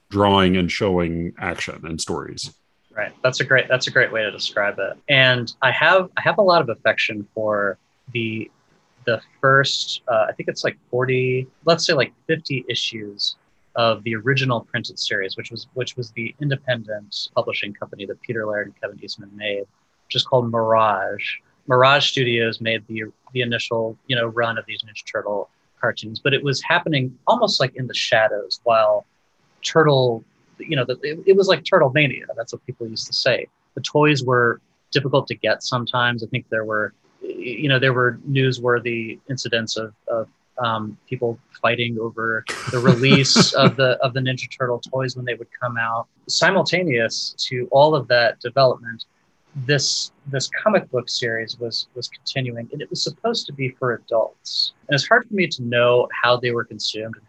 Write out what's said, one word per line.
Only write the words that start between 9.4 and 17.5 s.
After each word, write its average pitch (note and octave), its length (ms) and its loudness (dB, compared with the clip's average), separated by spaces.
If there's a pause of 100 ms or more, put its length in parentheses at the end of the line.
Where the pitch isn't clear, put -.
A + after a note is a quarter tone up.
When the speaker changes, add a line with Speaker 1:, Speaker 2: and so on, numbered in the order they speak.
Speaker 2:
first, - 680 4
uh, A2 220 4
I - 40 -4
think - 180 -8
it's, - 140 -6
like, C3+ 120 -2 (140)
forty, B2+ 560 0 (180)
let's E3 220 2
say, F3 80 2
like, A#2+ 180 0 (140)
fifty D#3+ 420 -2
issues G#2+ 680 -6 (400)
of A2+ 260 2
the A2+ 140 -4
original B2+ 460 0
printed A#2+ 360 -8
series, G2 380 -4
which A2+ 160 -12
was, A2+ 220 -14
which B2 220 -8
was A#2 140 -8
the A2+ 320 -8
independent A2+ 960 -6
publishing G#2 360 -4